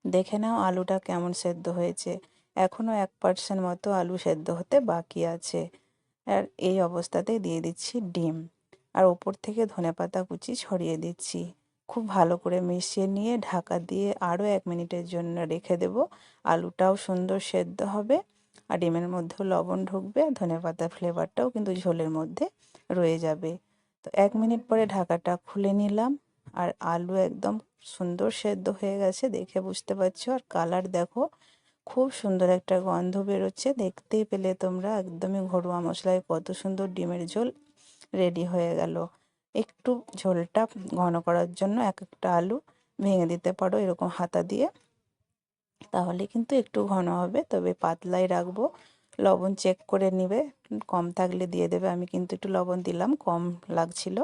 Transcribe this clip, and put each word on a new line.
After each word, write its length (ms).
দেখে 340
নাও 160
আলুটা 320
কেমন 340
সেদ্ধ 320
হয়েছে, 340
এখনও 380
এক 160
পার্সেন্ট 440
মতো 300
আলু 240
সেদ্ধ 300
হতে 180
বাকি 300
আছে। 280
আর 160
এই 140
অবস্থাতেই 580
দিয়ে 220
দিচ্ছি 320
ডিম, 220
আর 80
ওপর 180
থেকে 240
ধনেপাতা 580
কুচি 320
ছড়িয়ে 420
দিচ্ছি। 420
খুব 140
ভালো 220
করে 240
মিশিয়ে 460
নিয়ে 260
ঢাকা 260
দিয়ে 200
আরও 220
এক 120
মিনিটের 460
জন্য 220
রেখে 240
দেব। 180
আলুটাও 480
সুন্দর 340
সেদ্ধ 300
হবে, 240
আর 100
ডিমের 300
মধ্যেও 420
লবণ 280
ঢুকবে, 340
আর 160
ধনেপাতার 560
ফ্লেভারটাও 580
কিন্তু 220
ঝোলের 360
মধ্যে 340
রয়ে 300
যাবে। 320
তো 60
এক 120
মিনিট 320
পরে 160
ঢাকাটা 380
খুলে 280
নিলাম, 380
আর 80
আলু 200
একদম 280
সুন্দর 440
সেদ্ধ 240
হয়ে 240
গেছে, 280
দেখে 380
বুঝতে 320
পারছো। 340
আর 80
কালার 320
দেখো, 260
খুব 260
সুন্দর 360
একটা 320
গন্ধ 320
বেরোচ্ছে, 440
দেখতেই 420
পেলে 260
তোমরা, 260
একদমই 460
ঘরোয়া 340
মশলায় 460
কত 200
সুন্দর 340
ডিমের 320
ঝোল 220
রেডি 320
হয়ে 340
গেল। 160
একটু 360
ঝোলটা 440
ঘন 260
করার 280
জন্য 180
এক 120
একটা 340
আলু 220
ভেঙে 340
দিতে 200
পারো 300
এরকম 320
হাতা 280
দিয়ে, 240
তাহলে 360
কিন্তু 240
একটু 180
ঘন 140
হবে, 180
তবে 220
পাতলাই 460
রাখবো। 360
লবণ 360
চেক 220
করে 200
নিবে, 280
কম 180
থাকলে 300
দিয়ে 260
দেবে। 160
আমি 240
কিন্তু 240
একটু 120
লবণ 280
দিলাম, 240
কম 160
লাগছিল। 540